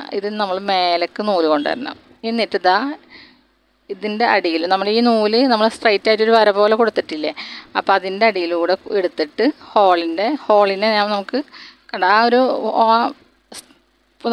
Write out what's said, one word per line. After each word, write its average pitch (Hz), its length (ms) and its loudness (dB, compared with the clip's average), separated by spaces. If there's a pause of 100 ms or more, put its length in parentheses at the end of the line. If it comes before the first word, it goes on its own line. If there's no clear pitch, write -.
(180)
ഇത് 202 100 -6 (140)
നമ്മൾ 190 140 -4 (140)
മേലേക്ക് 175 600 -2
നൂല് 170 240 2
കൊണ്ടുവരണം. 151 440 -4 (320)
എന്നിട്ട് 226 320 -4
ഇതാ 185 160 2 (1160)
ഇതിൻ്റെ 214 400 -4
അടിയിൽ 170 380 -2
നമ്മൾ 190 240 -2
ഈ - 20 2 (100)
നൂല് 220 320 2 (120)
നമ്മൾ 220 240 2
സ്ട്രൈറ്റ് 208 340 0
ആയിട്ടൊരു 220 280 2
വര 214 100 4 (120)
പോലെ 214 200 4
കൊടുത്തിട്ടില്ലേ, 156 540 -2 (440)
അപ്പോൾ 196 200 2
അതിൻ്റെ 190 320 -2
അടിയിലൂടെ 175 460 0 (240)
എടുത്തിട്ട് 170 460 -2 (280)
ഹോളിൻ്റെ, 180 540 2 (180)
ഹോളിനെ 208 500 2
ഞാൻ 208 100 0 (100)
നമുക്ക് 202 240 -6 (520)
കണ്ട 190 120 -4 (120)
ആ - 20 4 (120)
ഒരു, 247 120 4 (440)
ആ 226 100 4 (1200)
ഇപ്പം 233 160 -2